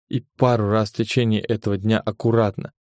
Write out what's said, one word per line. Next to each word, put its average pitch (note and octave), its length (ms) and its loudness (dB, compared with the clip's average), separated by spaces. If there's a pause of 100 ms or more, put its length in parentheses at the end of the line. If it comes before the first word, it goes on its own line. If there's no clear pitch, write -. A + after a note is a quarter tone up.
и B2 160 -4 (140)
пару A2+ 320 2
раз G#2+ 180 0
в - 60 -16
течение A2+ 480 0
этого G#2+ 340 -2
дня G#2+ 240 0
аккуратно, A2 720 -2 (200)